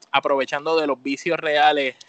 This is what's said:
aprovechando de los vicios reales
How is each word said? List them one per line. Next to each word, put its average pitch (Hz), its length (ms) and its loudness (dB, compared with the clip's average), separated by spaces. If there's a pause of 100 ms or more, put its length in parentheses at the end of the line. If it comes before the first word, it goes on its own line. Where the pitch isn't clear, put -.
(100)
aprovechando 143 680 0
de 156 80 0
los 131 160 -4
vicios 139 360 -4
reales 147 560 2 (140)